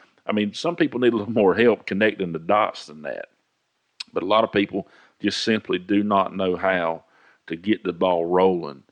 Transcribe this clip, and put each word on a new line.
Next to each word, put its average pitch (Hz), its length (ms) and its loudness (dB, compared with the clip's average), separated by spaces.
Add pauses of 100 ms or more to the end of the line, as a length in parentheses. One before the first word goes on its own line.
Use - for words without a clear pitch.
(260)
I - 60 -6
mean, 104 220 -2
some 170 240 -6
people 123 240 -2
need 120 100 4
a 113 60 2
little 104 160 -6
more 101 200 4
help 110 320 2
connecting 98 460 -2
the 82 80 -6
dots 98 460 0
than 78 160 -18
that. 64 240 -10 (880)
But - 100 -4
a - 20 -4
lot 107 200 4
of - 80 -4
people 101 340 -2 (320)
just - 240 -2
simply 101 360 -2
do 101 220 0
not 101 320 0
know 92 220 -2
how 87 480 -2 (440)
to 82 100 -8
get 98 260 -2
the 92 80 -2
ball 85 340 0
rolling 87 680 2